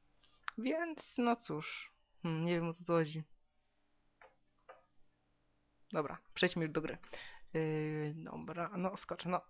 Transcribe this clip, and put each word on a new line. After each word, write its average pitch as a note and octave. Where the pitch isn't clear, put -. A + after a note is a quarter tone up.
Więc D#4
no A#3+
cóż. -
Hmm, D#3+
nie F3
wiem, E3+
o E3
co F3
tu F3
chodzi. D#3+
Dobra, D#3
przejdźmy F3+
już D#3
do D#3+
gry. -
Yy, D#3
dobra, D#3+
no F#3
skocz, -
no, F3+